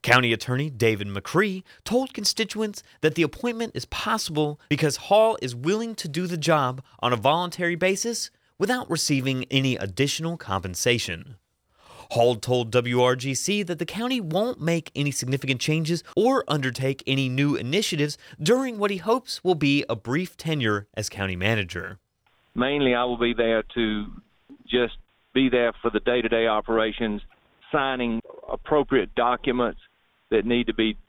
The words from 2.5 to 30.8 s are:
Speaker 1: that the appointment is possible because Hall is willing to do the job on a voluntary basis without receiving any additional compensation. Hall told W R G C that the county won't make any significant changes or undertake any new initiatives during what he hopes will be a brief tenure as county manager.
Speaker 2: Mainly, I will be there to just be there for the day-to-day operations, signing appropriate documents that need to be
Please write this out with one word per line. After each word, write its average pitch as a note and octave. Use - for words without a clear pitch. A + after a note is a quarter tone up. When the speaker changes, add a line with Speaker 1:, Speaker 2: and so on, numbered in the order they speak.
Speaker 1:
that D#3
the E3+
appointment A3+
is -
possible D#3
because D3
Hall A3
is B2
willing G#3
to -
do E3+
the F3
job C#3+
on B2
a -
voluntary E3+
basis G3
without B3
receiving C3+
any C3+
additional C#3
compensation. F#2+
Hall A#2+
told B2
W B2
R B2+
G C3
C G3+
that E3+
the F3
county A#3+
won't F#3+
make D#3+
any C#3+
significant C3
changes D#3+
or B3
undertake C3
any C3+
new C#3
initiatives D3
during A#3+
what G3+
he G3
hopes A3
will F3+
be C#3+
a A#2+
brief C#3+
tenure A2+
as G#2+
county F#2+
manager. F#2
Speaker 2:
Mainly, C3
I B2
will B2
be A#2+
there A2+
to G#2+
just B2
be C3
there A#2+
for A#2+
the G#2+
day-to-day A2+
operations, A2
signing B2+
appropriate C#3
documents B2
that G#2+
need A#2+
to A2+
be A2